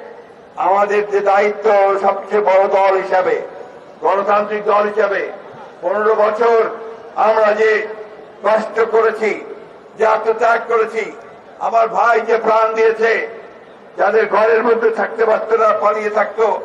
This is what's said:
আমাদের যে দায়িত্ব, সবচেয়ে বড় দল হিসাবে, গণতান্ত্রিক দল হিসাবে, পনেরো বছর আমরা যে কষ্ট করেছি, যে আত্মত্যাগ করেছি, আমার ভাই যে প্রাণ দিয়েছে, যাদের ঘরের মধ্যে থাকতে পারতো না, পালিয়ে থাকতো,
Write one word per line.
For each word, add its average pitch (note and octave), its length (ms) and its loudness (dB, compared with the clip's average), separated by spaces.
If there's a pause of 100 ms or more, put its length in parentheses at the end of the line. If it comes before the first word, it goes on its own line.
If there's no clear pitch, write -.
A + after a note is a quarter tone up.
(680)
আমাদের G3+ 360 2 (100)
যে G3+ 80 2 (100)
দায়িত্ব, G3+ 360 0 (380)
সবচেয়ে G3 440 0
বড় F#3+ 160 4 (120)
দল F#3+ 160 4 (100)
হিসাবে, F3+ 340 0 (680)
গণতান্ত্রিক G#3 580 0 (100)
দল G#3 180 2
হিসাবে, G3+ 320 -2 (600)
পনেরো G#3 300 0 (120)
বছর A3+ 340 2 (680)
আমরা A3 220 4 (120)
যে A3 100 4 (760)
কষ্ট G#3+ 300 0 (180)
করেছি, A3 360 2 (680)
যে G#3+ 60 0 (100)
আত্মত্যাগ A3+ 460 0 (100)
করেছি, A3 340 -2 (600)
আমার A3+ 200 2 (100)
ভাই A3 200 4 (120)
যে A3+ 80 2 (100)
প্রাণ A3 200 4 (120)
দিয়েছে, A3 340 2 (880)
যাদের G#3 240 2 (100)
ঘরের A3 340 4
মধ্যে A3+ 220 2 (100)
থাকতে G3+ 300 -2
পারতো A3 320 0
না, A3 60 4 (160)
পালিয়ে G#3+ 340 0
থাকতো, G#3+ 280 0 (180)